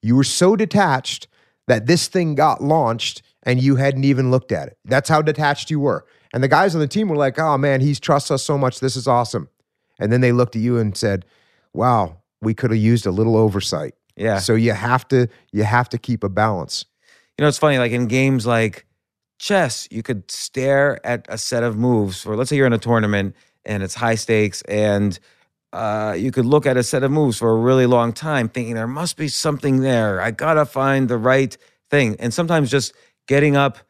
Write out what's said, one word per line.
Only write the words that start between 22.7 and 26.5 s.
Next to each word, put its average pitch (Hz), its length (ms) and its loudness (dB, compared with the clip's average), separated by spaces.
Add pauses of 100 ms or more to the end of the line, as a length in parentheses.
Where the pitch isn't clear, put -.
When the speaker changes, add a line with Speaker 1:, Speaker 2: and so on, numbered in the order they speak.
Speaker 2:
a 113 40 0
tournament 104 580 0 (300)
and 101 180 -6
it's 92 120 -8
high 117 200 0
stakes, 107 480 0
and, 101 560 0 (520)
uh, 107 460 -4
you 120 140 -4
could 123 140 0
look 147 200 4